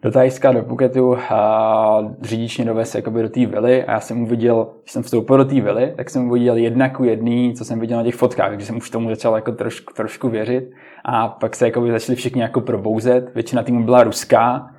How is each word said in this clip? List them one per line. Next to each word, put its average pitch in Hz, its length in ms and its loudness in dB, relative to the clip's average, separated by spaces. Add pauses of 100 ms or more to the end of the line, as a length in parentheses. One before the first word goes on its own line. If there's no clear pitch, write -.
do 117 100 -2
Thajska, 131 400 4
do 123 100 2
Phuketu, 127 560 0 (120)
a 110 720 2 (220)
řidič 113 360 -6
mě 120 80 -2
dovez 110 300 -2
jakoby 110 260 -2
do 110 80 -2
té 123 160 0
vily 120 380 2
a - 80 -4
já 110 80 0
jsem 117 220 -6
uviděl, 117 460 2 (140)
když - 100 -20
jsem 123 120 -6
vstoupil 123 340 2
do 135 80 6
té 135 160 0
vily, 107 360 0
tak 123 120 -10
jsem 127 180 -2
uviděl 120 300 2
jedna 117 320 2
ku 131 140 -4
jedný, 120 500 0
co 117 120 -10
jsem 117 140 -6
viděl 117 180 -4
na 117 60 -2
těch 117 120 -2
fotkách, 123 340 0
takže 101 160 -10
jsem 110 120 -8
už - 120 -12
tomu 117 200 -4
začal 113 260 0
jako 110 160 -4
trošku, - 420 -8
trošku 110 360 -6
věřit 117 400 -4 (360)
a 113 220 0
pak 110 280 -6
se 123 100 2
jakoby 120 260 0
začali 113 240 -2
všichni 123 260 -4
jako 113 200 -2
probouzet, 113 760 0
většina 117 280 -4
týmu 120 200 0
byla 123 200 6
ruská 120 640 2 (120)